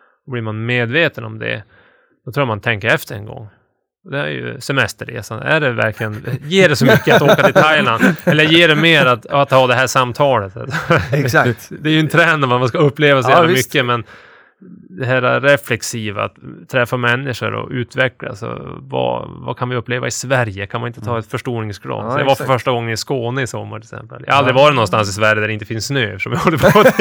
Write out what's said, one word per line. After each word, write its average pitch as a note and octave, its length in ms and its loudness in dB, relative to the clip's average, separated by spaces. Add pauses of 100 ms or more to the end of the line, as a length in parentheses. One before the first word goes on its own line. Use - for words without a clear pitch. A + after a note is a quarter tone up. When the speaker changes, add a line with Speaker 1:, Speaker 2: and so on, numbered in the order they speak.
(260)
Speaker 1:
och C3+ 60 -16
blir A#2+ 100 -6
man A2 240 -6
medveten B2 580 -2
om A2 160 -14
det, A2+ 240 -8 (600)
då B2+ 60 -12
tror C#3+ 100 -2
jag C3+ 60 0
man G#2+ 120 -4
tänker A2+ 280 -2
efter C3+ 280 -2
en G#2 100 -12
gång. A2 220 -16 (640)
Det C#3 80 -6
är D3 80 -6
ju B2 340 -10
semesterresan. A2+ 800 -6
Är D3+ 200 -2
det C3+ 120 0
verkligen, A2 540 -4 (180)
ger F3+ 260 4
det D3 60 2
så - 100 0
mycket G#3 300 4
att - 60 6
åka E3+ 220 4
till G3+ 100 4
Thailand? D3+ 500 2 (220)
Eller D#3 180 4
ger E3 240 6
det D3+ 80 4
mer D3+ 300 4
att, B2 200 2
att C#3+ 260 0
ha C3 160 6
det B2 80 2
här C3 120 2
samtalet? B2 640 0 (600)
Speaker 2:
Exakt. B2+ 640 0
Speaker 1:
<laughs> - 60 -16
Det D3 80 -2
är D#3 40 2
ju D#3 60 2
en D#3 80 0
trend D#3+ 360 2
att B2+ 60 0
man B2 180 2
ska A#2+ 100 -4
uppleva C#3+ 460 4
så B2 80 0
Speaker 2:
Ja, D3+ 40 6
Speaker 1:
jävla E3 180 6
Speaker 2:
visst. B2+ 200 0
Speaker 1:
mycket, C#3 120 2
men A#2+ 180 -2 (960)
det B2+ 60 -4
här B2 360 0
reflexiva, A2+ 840 -2
att G2+ 120 -8 (360)
träffa B2+ 260 0
människor A#2+ 560 -2
och A2 180 -8
utvecklas. B2+ 720 -6
Och - 140 -8 (240)
vad, B1 480 -4
vad B2 280 -10
kan B2 120 -6
vi B2+ 60 -4
uppleva B2 320 -6
i A#2 40 -4
Sverige? A2+ 560 -4
Kan A#2 140 -8
man A#2+ 60 -6
inte A#2+ 140 -12
ta G#2+ 80 -10
Speaker 2:
Mm. A#2 100 -4
Speaker 1:
ett G#2 120 -10
förstoringsglas? A2+ 800 -8
Speaker 2:
Ja, C#3 60 -2
Speaker 1:
Jag B2+ 60 -2
var C3+ 100 2
för - 80 -6
Speaker 2:
exakt. B2+ 80 -4
Speaker 1:
första B2+ 200 0
gången A#2 180 -4
i A2 80 -4
Skåne B2+ 440 -6
i B2 60 -4
sommar, G#2+ 320 -12
till A2+ 60 -20
exempel. A2+ 420 -18
Jag C3+ 60 2
har C3+ 60 6
aldrig C3 180 2
Speaker 2:
Ja. C3+ 40 8
Speaker 1:
varit D3 140 6
någonstans G#2+ 340 2
i F#2+ 40 -6
Sverige G#2+ 280 2
där G#2+ 60 -2
det A2 60 -4
inte G#2 120 -8
finns A2 220 -6
snö, C3+ 180 -2
eftersom G2+ 260 -8
jag E3 80 -2
håller D#3+ 180 2
på F3+ 260 6 (180)